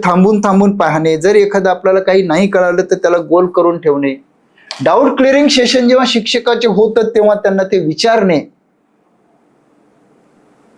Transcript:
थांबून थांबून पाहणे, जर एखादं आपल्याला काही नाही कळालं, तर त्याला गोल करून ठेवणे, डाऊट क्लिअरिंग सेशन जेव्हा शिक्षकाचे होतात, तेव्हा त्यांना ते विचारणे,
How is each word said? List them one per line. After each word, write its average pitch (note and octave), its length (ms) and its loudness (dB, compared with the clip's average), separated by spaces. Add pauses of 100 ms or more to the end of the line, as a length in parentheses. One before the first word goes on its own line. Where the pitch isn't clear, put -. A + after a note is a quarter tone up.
थांबून F#3 380 2
थांबून G3+ 360 2
पाहणे, D#3+ 400 0
जर F#3 180 0
एखादं G3 340 0
आपल्याला F#3+ 300 0
काही F#3+ 240 0
नाही F3 240 0
कळालं, F3+ 340 0
तर F#3 140 -2
त्याला F3 220 0
गोल E3+ 300 0
करून F3 300 -2
ठेवणे, C#3+ 460 -4 (600)
डाऊट A3+ 340 2
क्लिअरिंग C#4 300 2
सेशन B3 400 0
जेव्हा B3+ 200 2
शिक्षकाचे A#3+ 600 -2
होतात, G#3+ 360 0
तेव्हा G#3 320 0
त्यांना G3 280 -2
ते F#3 220 -2
विचारणे, F3+ 640 -2 (2250)